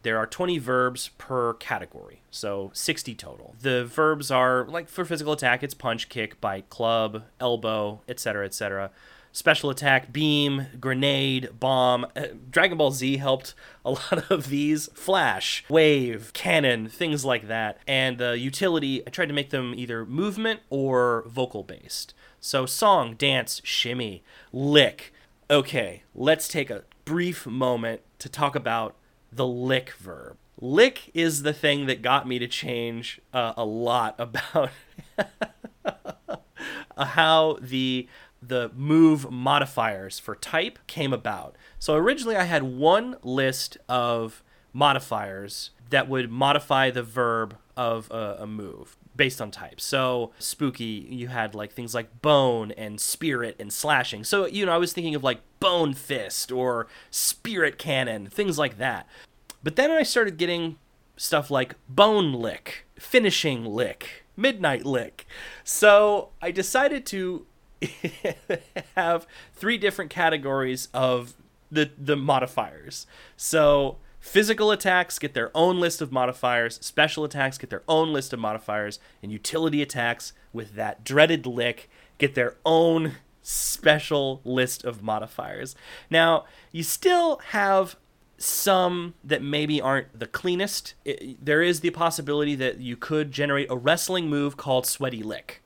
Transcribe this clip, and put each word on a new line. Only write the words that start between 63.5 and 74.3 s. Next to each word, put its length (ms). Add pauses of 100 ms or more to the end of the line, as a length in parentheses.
lick, 600 (120)
midnight 500
lick. 400 (380)
So 640 (100)
I 100
decided 560
to 400 (360)
<laughs> 1120
have 300 (260)
three 240
different 340
categories 840
of 400 (360)
the, 280
the 180
modifiers. 920 (300)
So 640 (200)
physical 520